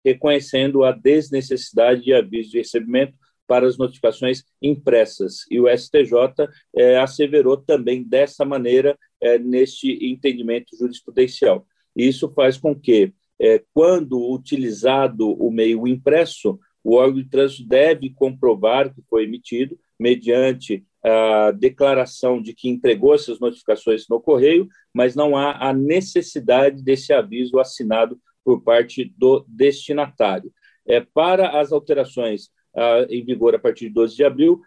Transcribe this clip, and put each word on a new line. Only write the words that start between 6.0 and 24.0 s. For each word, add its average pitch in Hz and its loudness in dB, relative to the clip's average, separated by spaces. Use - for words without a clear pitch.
J, 127 0
eh, 123 4
asseverou 135 0
também 127 -2
dessa 131 -2
maneira, 135 0
eh, 120 2
neste 127 -2
entendimento 123 -6
jurisprudencial. 123 -2
Isso 131 -2
faz 131 0
com 151 -4
que, 117 0
eh, 110 2
quando 143 0
utilizado 127 -2
o 113 -2
meio 113 0
impresso, 131 -2
o 113 2
órgão 135 2
de 131 -16
trânsito 131 -2
deve 135 2
comprovar 131 0
que - -20
foi 110 0
emitido 120 -8
mediante 120 -2
a 110 2
declaração 127 0
de 110 -12
que - -8
entregou 123 2
essas 123 -2
notificações 110 -4